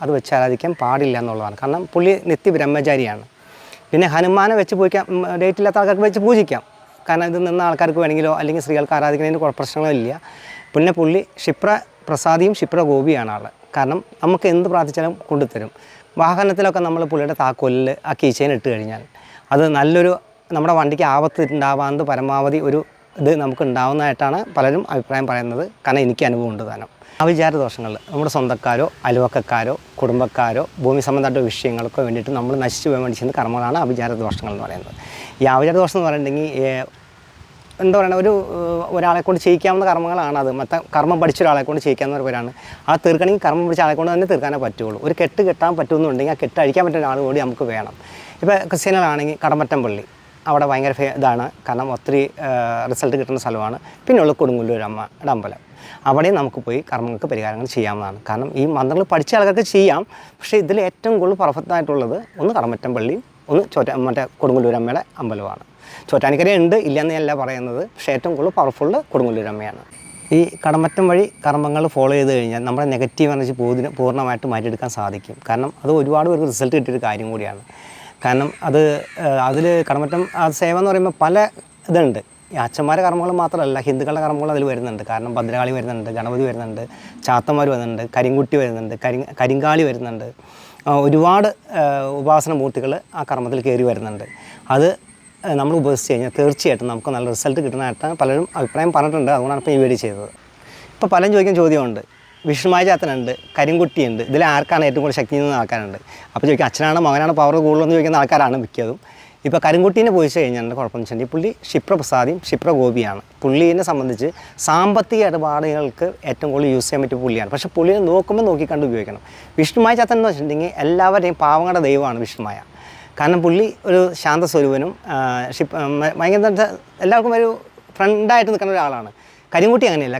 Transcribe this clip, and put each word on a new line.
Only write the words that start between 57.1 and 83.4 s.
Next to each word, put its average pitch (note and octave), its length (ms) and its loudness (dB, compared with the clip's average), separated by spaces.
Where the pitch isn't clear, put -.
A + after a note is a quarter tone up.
പരിഹാരങ്ങൾ A2 400 -6
ചെയ്യാവുന്നതാണ്. G#2 540 -6
കാരണം A#2 260 -6
ഈ C3+ 100 0
മന്ത്രങ്ങൾ D3+ 460 0
പഠിച്ച E3 240 0
ആൾക്കാർക്ക് G3+ 260 4
ചെയ്യാം, G3 500 4
പക്ഷേ - 460 -6
ഇതിൽ G3+ 240 2
ഏറ്റവും G#3 380 0
കൂടുതൽ F#3 160 2
പെർഫെക്റ്റ് D#3+ 380 -2
ആയിട്ടുള്ളത് C#3+ 500 -2
ഒന്ന് G3 140 0
കടമറ്റം A#2+ 400 -2
പള്ളിയും B2 300 -4
ഒന്ന് E3+ 140 2
ചോറ്റ-, C3+ 220 0
മറ്റേ B2+ 320 -2
കൊടുങ്ങല്ലൂർ B2 380 2
അമ്മയുടെ A#2+ 280 -2
അമ്പലമാണ്. G#2 440 -8
ചോറ്റാനിക്കര D3 460 4
ഉണ്ട്, E3+ 200 4
ഇല്ലയെന്ന് D#3 380 0
ഞാനല്ല D3+ 200 -2
പറയുന്നത്, C3 520 -6
പക്ഷേ - 280 -6
ഏറ്റവും D#3 220 -2
കൂടുതൽ D#3 160 0
പവർഫുൾ D#3+ 600 0
കൊടുങ്ങല്ലൂർ A#2 340 0
അമ്മയാണ്. G#2+ 340 -10
ഈ D#3+ 260 2
കടമറ്റം D#3+ 400 2
വഴി F3+ 240 2
കർമ്മങ്ങൾ D3 400 0
ഫോളോ C3+ 260 2
ചെയ്ത് C3+ 200 2
കഴിഞ്ഞാൽ A#2 300 -2
നമ്മുടെ B2+ 240 -2
നെഗറ്റീവ് C3 440 0
എനർജി C3 200 -2
പൂർണ്ണ-, B2 440 -2
പൂർണ്ണമായിട്ട് B2+ 520 -2
മാറ്റിയെടുക്കാൻ A2+ 420 -4
സാധിക്കും. G2+ 460 -8
കാരണം A#2+ 240 -2
അത് C#3+ 80 0
ഒരുപാട് D3+ 380 2
പേർക്ക് D#3+ 180 0
റിസൾട്ട് C3 280 -2
കിട്ടിയൊരു B2+ 280 -2
കാര്യം A2 280 -4
കൂടിയാണ്. G2+ 280 -10
കാരണം C3 260 2
അത്, D3+ 320 4
ഏഹ്, D#3+ 320 -6
അതിൽ C#3+ 640 2
കടമറ്റം D3+ 440 -2
ആ E3 140 0
സേവ E3+ 280 0
എന്ന് G3 140 2
പറയുമ്പോൾ F#3 200 0
പല F#3+ 280 4
ഇതുണ്ട്. D3 300 2
ഈ - 20 -10
അച്ഛന്മാരുടെ D3+ 500 0
കർമ്മങ്ങൾ F3 300 0
മാത്രമല്ല, D#3+ 440 0